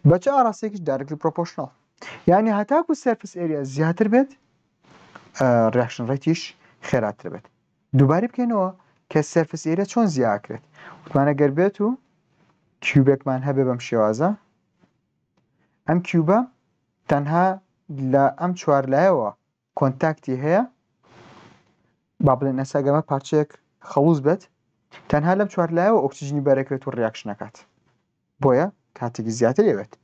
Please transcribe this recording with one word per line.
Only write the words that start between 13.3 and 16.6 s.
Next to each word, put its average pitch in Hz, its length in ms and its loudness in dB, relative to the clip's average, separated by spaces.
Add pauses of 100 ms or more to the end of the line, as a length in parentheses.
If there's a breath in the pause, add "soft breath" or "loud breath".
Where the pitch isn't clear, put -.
هەبێ 135 200 0
بەم 123 180 -4
شێوازە، 113 440 0 (1600)
ئەم 165 180 2
کیوبە 175 320 2 (680)